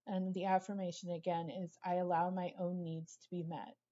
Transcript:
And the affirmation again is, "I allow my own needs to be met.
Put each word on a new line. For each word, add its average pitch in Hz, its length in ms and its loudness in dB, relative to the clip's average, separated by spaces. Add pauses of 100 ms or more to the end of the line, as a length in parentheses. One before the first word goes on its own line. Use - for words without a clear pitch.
And 190 260 0
the 180 120 0
affirmation 190 680 2
again 170 380 0
is, 180 340 -6
"I 180 120 2
allow 180 360 4
my 185 260 -2
own 180 260 -2
needs 165 360 -6
to - 100 -20
be 175 140 -2
met. 160 340 -6 (140)